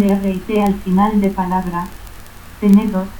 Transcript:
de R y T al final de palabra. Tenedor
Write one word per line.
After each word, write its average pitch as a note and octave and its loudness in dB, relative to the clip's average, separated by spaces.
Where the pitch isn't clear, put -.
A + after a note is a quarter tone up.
de G3+ 4
R G3 0
y F#3+ -2
T G#3 -2
al G3+ 2
final G3+ 2
de G3 2
palabra. F3+ -2
Tenedor G3+ 4